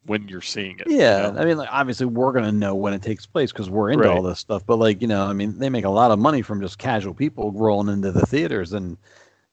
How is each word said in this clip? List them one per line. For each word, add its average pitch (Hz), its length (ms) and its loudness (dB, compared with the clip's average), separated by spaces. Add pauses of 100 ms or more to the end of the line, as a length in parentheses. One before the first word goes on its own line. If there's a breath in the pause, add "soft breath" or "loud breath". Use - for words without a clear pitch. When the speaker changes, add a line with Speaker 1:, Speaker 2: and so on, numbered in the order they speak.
Speaker 1:
when 107 220 -4
you're 92 140 -12
seeing 95 380 -10
it, 95 100 -10
you 294 100 2
Speaker 2:
Yeah, 104 320 4
Speaker 1:
know? 101 80 -8
Speaker 2:
I 156 60 2
mean, 165 120 2
like, 127 140 -8
obviously 127 360 0
we're 123 260 2
gonna 113 180 2
know 104 240 0
when 101 180 -2
it 98 80 -6
takes 107 240 -6
place 143 260 -2
'cause 98 180 -8
we're 104 220 0
into 120 160 4
Speaker 1:
Right. 92 100 4
Speaker 2:
all 92 60 0
this 90 160 -4
stuff. 98 260 -6
But, 117 120 2
like, 110 240 2
you 120 60 -2
know, 98 180 0
I 101 80 -4
mean, 101 260 -4
they 135 100 -2
make 117 160 -2
a 98 40 2
lot 113 220 6
of 104 80 4
money 135 220 2
from 101 200 -4
just 92 160 -8
casual 104 360 -2
people 117 380 -4
rolling 104 420 2
into 98 180 -2
the 87 140 4
theaters, 127 480 -2
and, 90 240 -8 (560 soft breath)